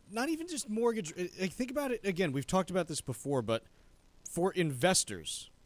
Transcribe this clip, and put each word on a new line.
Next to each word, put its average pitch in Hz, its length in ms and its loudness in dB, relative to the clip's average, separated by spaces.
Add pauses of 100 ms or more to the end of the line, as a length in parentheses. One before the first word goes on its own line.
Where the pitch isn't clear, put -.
not 233 200 -2
even 330 180 -4
just 302 220 -6
mortgage. 220 480 0
I, 180 120 -2 (140)
I 190 40 2
think 247 240 -4
about 190 200 0
it 160 140 -4
again. 185 260 2
We've 135 160 -2
talked 185 220 2
about 175 180 0
this 147 140 -4
before, 139 400 0
but 113 220 0 (680)
for 180 240 2
investors, 139 960 2 (160)